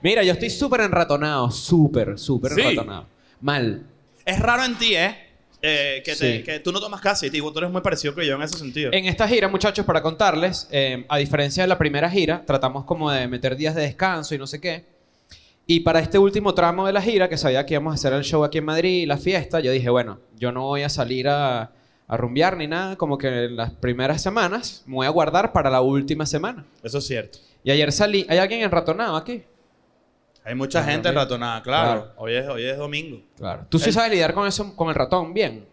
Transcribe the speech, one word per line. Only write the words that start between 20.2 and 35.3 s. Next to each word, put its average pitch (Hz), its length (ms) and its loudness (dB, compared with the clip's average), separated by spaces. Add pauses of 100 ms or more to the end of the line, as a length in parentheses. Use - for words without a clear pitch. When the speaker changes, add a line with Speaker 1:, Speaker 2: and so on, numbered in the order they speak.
Speaker 1:
yo 120 140 -4
no 127 140 -4
voy 143 180 -2
a 147 60 -4
salir 127 380 -2
a, 135 440 0 (360)
a 113 100 -4
rumbear 139 400 0
ni 156 100 -6
nada, 185 280 -4
como 147 220 -2
que 127 280 -2
en 120 100 -6
las 117 160 -4
primeras 127 500 -2
semanas 202 640 -2
me 131 120 -12
voy 131 100 0
a - 20 2
guardar 165 420 2
para 139 200 2
la 131 100 4
última 139 460 0
semana". 165 360 -6 (200)
Speaker 3:
Eso 117 160 -6
es 139 80 -8
cierto. 120 320 -8 (240)
Speaker 1:
Y 127 80 0
ayer 147 200 4
salí, 202 380 2
¿hay 165 80 4
alguien 202 240 2
enratonado 175 540 0
aquí? 196 300 -8 (1000)
Speaker 3:
Hay 117 60 -8
mucha 139 280 -2
Speaker 1:
Claro, 147 100 0
Speaker 3:
gente 147 180 0
Speaker 1:
mira. 139 140 2
Speaker 3:
ratonada, 120 400 -4
claro. 127 380 0
Speaker 1:
Claro. 110 160 -16
Speaker 3:
Hoy 113 180 -4
es, 131 120 -2
hoy 120 180 -6
es 135 120 -4
domingo. 147 420 -8 (160)
Speaker 1:
Claro. - 320 -8
¿Tú 165 120 2
sí 147 100 2
Speaker 3:
El 156 40 0
Speaker 1:
sabes 226 180 2
lidiar 170 240 2
con 202 120 0
eso, 196 280 -4
con 165 140 -2
el 156 40 0
ratón, 160 400 0